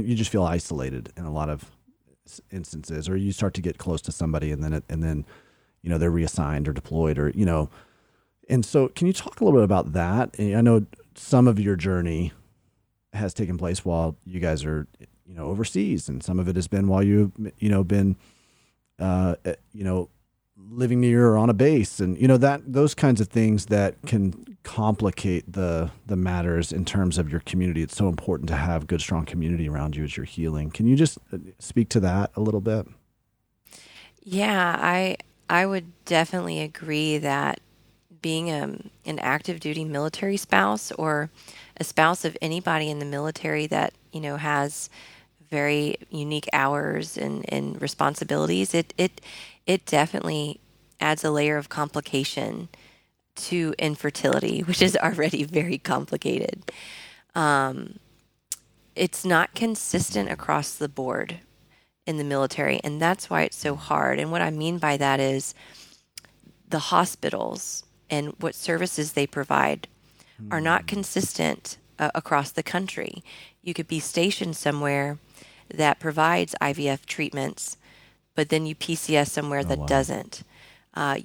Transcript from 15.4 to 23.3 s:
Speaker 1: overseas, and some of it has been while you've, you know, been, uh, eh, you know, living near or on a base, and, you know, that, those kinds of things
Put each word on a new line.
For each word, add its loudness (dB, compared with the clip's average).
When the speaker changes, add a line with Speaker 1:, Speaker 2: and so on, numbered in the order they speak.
Speaker 1:
overseas, -2
and -6
some 0
of 0
it 0
has 0
been 2
while 4
you've, 6
you 2
know, 6
been, 4
uh, 2
eh, -4
you -10
know, -2
living 2
near 8
or 6
on 6
a 6
base, 4
and, 0
you 6
know, 10
that, 4
those 4
kinds 4
of 2
things 2